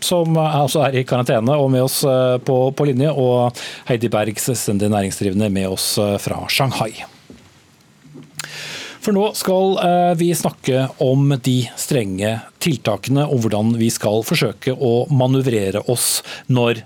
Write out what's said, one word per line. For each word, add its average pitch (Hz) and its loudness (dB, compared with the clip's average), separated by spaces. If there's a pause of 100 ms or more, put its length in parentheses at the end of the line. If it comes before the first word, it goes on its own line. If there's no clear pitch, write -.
som 165 2
er, 156 2
også 147 2
er 131 0
i 127 -2
karantene 123 2
og 135 2
med 127 4
oss, - -2
eh, 127 2
på, 131 2
på 147 2
linje, 135 0
og 123 2 (320)
Heidi 117 0
Berg, 107 0
selvstendig 104 -2
næringsdrivende, 101 0
med 95 -2
oss, - -4
eh, 104 0
fra - -6
Shanghai. - -4 (1900)
For 214 2
nå 208 0
skal, 190 2 (100)
eh, 175 4
vi 170 2
snakke 131 0 (180)
om 139 4 (160)
de 123 0
strenge 107 -2 (180)
tiltakene, 139 -2
og 123 0
hvordan 107 0
vi 113 2
skal 110 0
forsøke 131 -2
å 123 0
manøvrere 127 2
oss - -2 (260)
når 120 2